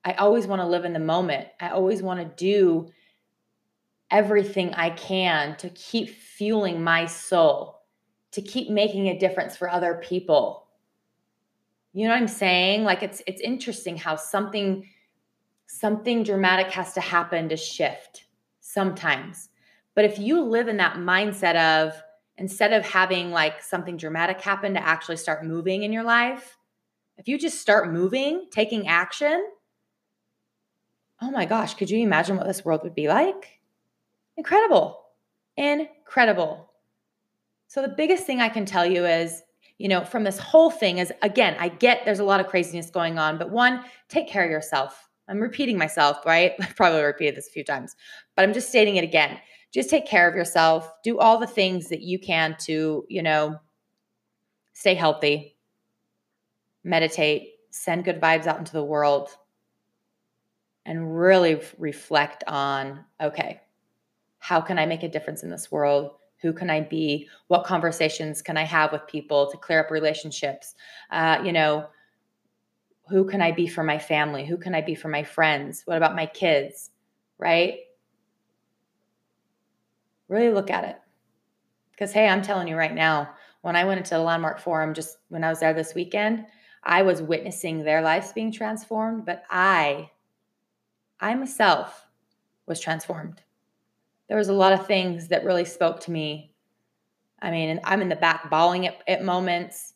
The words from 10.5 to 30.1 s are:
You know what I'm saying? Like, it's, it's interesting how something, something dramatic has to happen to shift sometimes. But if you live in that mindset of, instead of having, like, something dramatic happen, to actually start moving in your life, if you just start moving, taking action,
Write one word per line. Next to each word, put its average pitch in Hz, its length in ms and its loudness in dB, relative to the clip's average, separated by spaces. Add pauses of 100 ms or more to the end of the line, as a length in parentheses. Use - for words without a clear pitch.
You 202 140 -2
know 226 80 4
what 247 80 2
I'm 220 80 0
saying? 190 560 2
Like, 190 180 2
it's, 190 240 -10
it's 190 140 -10
interesting 226 560 -6
how 160 180 -4
something, 202 720 -4 (800)
something 220 560 -2
dramatic 190 480 2
has 180 220 -6
to 180 80 -4
happen 170 480 0
to 160 80 -2
shift - 680 -6 (340)
sometimes. 170 880 -4 (440)
But 214 120 6
if 208 140 0
you 277 200 2
live 233 300 0
in 214 80 -2
that 175 180 2
mindset 185 600 0
of, 160 440 2 (360)
instead 190 340 0
of 220 140 2
having, 185 460 0
like, 156 300 0
something 175 360 -8
dramatic 165 420 -4
happen, 196 360 -4
to 160 120 -2
actually 165 300 -2
start 160 280 -6
moving 170 380 -4
in 208 80 -4
your 226 120 -4
life, 240 520 0 (640)
if - 100 -14
you 269 100 -4
just 311 240 -6
start 202 300 4
moving, 262 600 -2
taking 214 360 -2
action, 294 640 0 (1700)